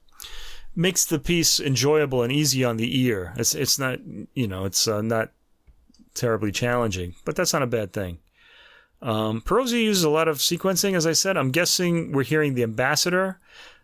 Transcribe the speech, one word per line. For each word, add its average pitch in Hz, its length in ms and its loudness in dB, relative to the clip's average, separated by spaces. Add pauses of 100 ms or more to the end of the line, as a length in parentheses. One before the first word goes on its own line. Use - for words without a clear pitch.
(760)
makes 180 280 2
the 160 140 0
piece 165 420 2
enjoyable 135 600 2
and 120 100 0
easy 135 320 2
on 117 120 0
the 117 240 0
ear. 98 360 0
It's, 120 180 0
it's - 260 0
not, 131 180 -4 (340)
you 123 140 -2
know, 95 180 -6
it's, - 220 0
uh, 107 160 0
not 113 280 -2 (840)
terribly 110 380 0
challenging, 107 640 -2 (100)
but 151 120 -4
that's 180 160 0
not 156 100 0
a 127 60 0
bad 113 240 -2
thing. 90 260 -6 (840)
Um, 110 400 0
Perosi 233 400 2
uses 202 220 4
a 151 60 4
lot 160 180 4
of 147 100 0
sequencing, 190 560 0
as 165 120 2
I 165 80 2
said. 190 220 2
I'm 135 160 0
guessing 170 600 0
we're 139 120 2
hearing 151 300 2
The 123 100 0
Ambassador, 151 760 0 (460)